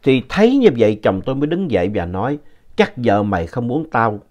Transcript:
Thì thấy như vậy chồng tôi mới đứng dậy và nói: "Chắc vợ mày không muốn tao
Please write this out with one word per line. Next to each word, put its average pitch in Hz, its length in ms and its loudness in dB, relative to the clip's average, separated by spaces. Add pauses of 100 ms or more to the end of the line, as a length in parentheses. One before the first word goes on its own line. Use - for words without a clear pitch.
Thì 131 260 2
thấy 240 280 2
như 240 200 6
vậy 107 260 2
chồng 95 220 0
tôi 131 100 -4
mới 143 120 -2
đứng 175 240 -4
dậy 95 220 0
và 90 120 -2
nói: 110 340 -6 (360)
"Chắc 202 220 0
vợ 104 260 2
mày 92 240 -2
không 120 200 -6
muốn 156 220 -4
tao 110 300 0 (120)